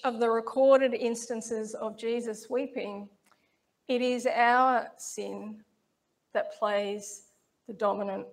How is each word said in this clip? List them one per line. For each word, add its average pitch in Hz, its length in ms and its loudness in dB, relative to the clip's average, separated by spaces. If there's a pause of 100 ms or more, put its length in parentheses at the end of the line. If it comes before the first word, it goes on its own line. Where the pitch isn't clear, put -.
of 240 160 0
the 233 100 2
recorded 262 640 4
instances 226 800 -4
of 220 240 -8
Jesus 226 520 -6
weeping, 208 580 -4 (800)
it 247 140 0
is 247 240 0
our 247 720 4
sin 202 600 -10 (760)
that - 260 -4
plays 208 640 -4 (440)
the 226 60 -12
dominant 196 600 -2